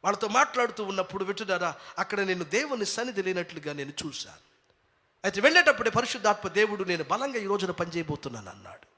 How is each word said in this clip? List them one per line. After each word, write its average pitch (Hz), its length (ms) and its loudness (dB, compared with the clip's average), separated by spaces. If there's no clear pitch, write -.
వాళ్ళతో 208 240 2
మాట్లాడుతూ 240 560 2
ఉన్నప్పుడు, 196 400 -2
వింటున్నారా, 185 520 -2
అక్కడ 202 200 -2
నేను 185 240 2
దేవుని 233 420 0
సన్నిధి 220 380 -2
లేనట్లుగా 170 500 -4
నేను 143 200 -8
చూశాను. - 460 -12
అయితే 196 180 0
వెళ్ళేటప్పుడే 302 480 6
పరిశుద్ధాత్మ 214 600 0
దేవుడు, 208 340 2
"నేను 175 200 0
బలంగా 240 340 -2
ఈ 208 80 -4
రోజున 190 260 0
పనిచేయబోతున్నాను" 151 760 -6
అన్నాడు. 95 480 -18